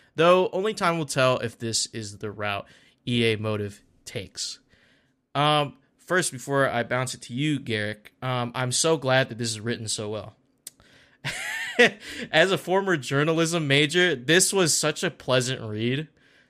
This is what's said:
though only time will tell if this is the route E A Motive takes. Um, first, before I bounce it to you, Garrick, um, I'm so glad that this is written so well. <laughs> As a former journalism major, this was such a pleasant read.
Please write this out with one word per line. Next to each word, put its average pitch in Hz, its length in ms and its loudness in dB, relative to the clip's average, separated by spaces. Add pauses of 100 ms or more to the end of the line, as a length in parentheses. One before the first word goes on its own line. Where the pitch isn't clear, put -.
(160)
though 180 360 6
only 208 220 -2
time 170 240 0
will 156 80 -4
tell 127 320 2
if - 200 -8
this 113 340 -2
is 104 260 -10
the 107 140 -8
route 101 340 -6 (400)
E 117 260 2
A 107 40 -2
Motive 104 440 -4 (240)
takes. - 540 -12 (760)
Um, 147 380 2 (240)
first, - 340 0
before 139 360 0
I 120 140 0
bounce 127 320 -4
it - 80 -16
to - 120 -14
you, 143 260 0
Garrick, 107 520 -6 (100)
um, 123 340 -2
I'm 127 160 -2
so 160 240 2
glad 131 320 2
that 117 100 -10
this 117 120 -4
is 110 100 -8
written 113 280 -6
so 107 200 -6
well. 107 260 -8 (880)
<laughs> - 60 -6 (1000)
As 175 200 4
a 170 60 2
former 185 380 0
journalism 156 720 0
major, 156 480 4
this 143 380 2
was 185 240 2
such 151 260 -2
a 175 80 -2
pleasant 127 520 -2
read. 117 460 -4 (420)